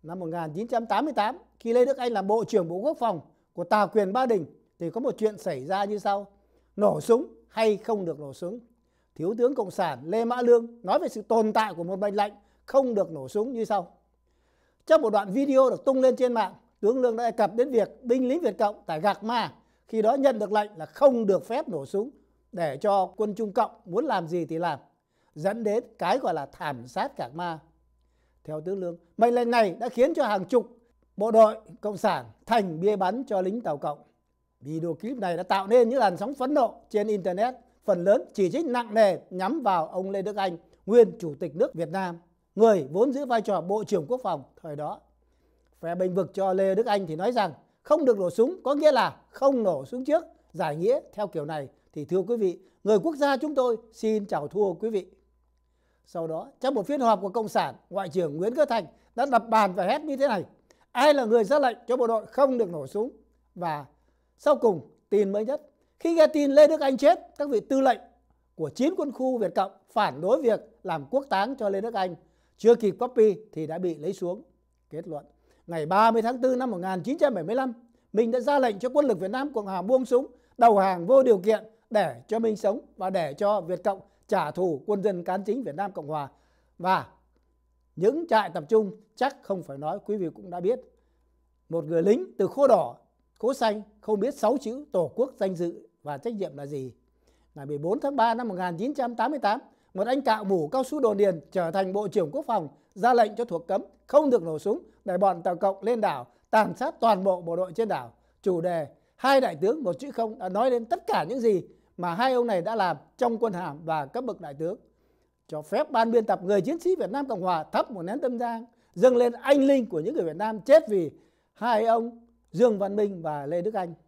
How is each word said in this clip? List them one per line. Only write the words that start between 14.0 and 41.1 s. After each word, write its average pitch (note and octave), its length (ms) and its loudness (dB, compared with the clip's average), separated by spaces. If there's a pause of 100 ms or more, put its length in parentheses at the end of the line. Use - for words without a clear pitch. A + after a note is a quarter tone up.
Trong D#4 160 6
một A3 80 0
đoạn G3+ 220 0
video C4 380 4
được F3 140 -6
tung C4 160 2
lên B3+ 160 4
trên B3 160 0
mạng, G#3+ 220 -2 (260)
tướng B3 200 2
Lương A#3 160 2
đã A#3 140 -2
đề - 60 -10
cập G3+ 180 0
đến B3+ 160 0
việc A3+ 340 0
binh B3+ 240 0
lính D#4 120 0
Việt A3 180 -2
Cộng G#3 280 -2
tại D#3 140 -6
Gạc G3+ 240 0
Ma A3 280 -2 (360)
khi A3 140 -2
đó A3+ 120 4
nhận C4+ 240 2
được G3+ 140 -4
lệnh G#3 240 0
là D#3+ 100 -12
không B3 400 4
được F#3 200 2
phép C4+ 220 -4
nổ C#3+ 180 -8
súng A3 240 -4 (420)
để D#3 240 -4
cho G3 300 2 (100)
quân G#3+ 180 -4
Trung G#3 180 -6
Cộng G#3+ 180 0 (140)
muốn G3+ 200 -4
làm F#3+ 240 -2
gì E3+ 160 -2
thì D#3+ 140 -6
làm, E3 200 -4 (560)
dẫn G3+ 300 -4
đến G#3+ 200 0 (140)
cái F#3+ 200 0
gọi A3 160 -2
là C#3+ 120 -6
thảm C3 420 -10
sát G#3 280 -6
Gạc C3 180 -10
Ma. E3+ 240 -8 (840)
Theo D#3 160 -8
tướng F#3 180 -6
Lương, F3 180 -8 (200)
mệnh A#3+ 180 4
lệnh A#3+ 160 0
này A3+ 200 4
đã A#3+ 180 -6
khiến C#4 260 2
cho D4+ 100 0
hàng G3+ 200 -2
chục A#3 220 0 (500)
bộ G#3+ 140 0
đội A3 260 8 (240)
Cộng G#3 160 -8
sản D3+ 300 -2 (200)
thành F#3+ 340 0
bia G#3 160 2
bắn F#3+ 280 -2
cho G3 160 -2
lính G3 200 -4
Tàu D#3+ 160 -4
Cộng. D3 220 -8 (600)
Video D#3+ 340 -6
clip B3+ 220 -8
này F3+ 200 -4
đã F3 60 -6
tạo G3 240 -2
nên A#3+ 220 6
những C4 100 0
làn G3 180 2
sóng A#3 180 -6
phẫn C4 200 -4
nộ B3 200 2 (160)
trên G#3 180 0
Internet, G#3 460 -2 (300)
phần F3+ 200 0
lớn G#3 180 4 (120)
chỉ F#3 160 2
trích D4 160 -2
nặng A#3+ 280 -4
nề G3+ 240 4 (120)
nhắm G3 320 -4
vào F#3 240 0
ông F#3+ 240 -8
Lê G3 120 -4
Đức G#3 140 -6
Anh, F#3+ 200 -4 (300)
nguyên G#3+ 320 6